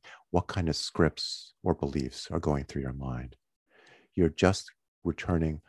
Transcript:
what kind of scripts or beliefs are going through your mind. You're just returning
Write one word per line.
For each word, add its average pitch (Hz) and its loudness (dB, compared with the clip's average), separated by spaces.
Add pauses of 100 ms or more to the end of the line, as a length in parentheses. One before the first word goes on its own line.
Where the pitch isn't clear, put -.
(300)
what 87 2
kind 85 0
of 76 -2
scripts - -2 (100)
or 87 2
beliefs 69 -4
are 82 -2
going 71 0
through - -6
your 65 -6
mind. 62 -8 (800)
You're 85 6
just - 4 (340)
returning 80 0